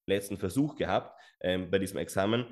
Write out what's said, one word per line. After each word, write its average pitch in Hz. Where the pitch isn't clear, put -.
letzten 98
Versuch 135
gehabt, 90
ähm, 90
bei 95
diesem 95
Examen. 104